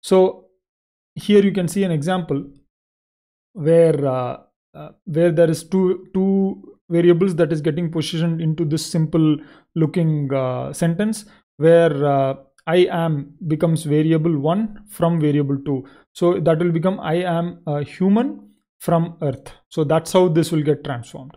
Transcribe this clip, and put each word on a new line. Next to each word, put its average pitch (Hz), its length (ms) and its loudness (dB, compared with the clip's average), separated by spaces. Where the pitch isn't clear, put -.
So 185 440 2
here 202 260 4
you 196 120 2
can 180 160 -2
see 196 160 -2
an 180 60 -2
example 156 540 -4
where, 160 520 2
uh, 127 340 -4
uh, 147 160 -20
where 170 260 2
there 160 180 4
is 160 140 -4
two, 190 500 0
two 196 600 -2
variables 170 460 2
that 160 160 0
is 160 80 -2
getting 160 320 -4
positioned 165 480 -4
into 160 240 -2
this 156 220 -4
simple 160 500 0
looking, 151 580 0
uh, 131 380 -4
sentence 175 540 -2
where, 160 480 4
uh, 139 280 2
"I 180 240 4
am" 165 440 -4
becomes 156 380 0
variable 156 560 2
one 185 480 -4
from 170 320 -2
variable 143 460 0
two. 139 180 -4
So 175 240 0
that 160 200 2
will 175 120 0
become 185 300 -2
"I 160 140 -4
am 175 520 -4
a 147 160 -4
human 220 680 -2
from 165 420 -2
Earth." 139 300 -6
So 160 160 -4
that's 147 300 -2
how 185 160 4
this 160 240 0
will 156 100 0
get 143 220 -2
transformed. 131 520 -12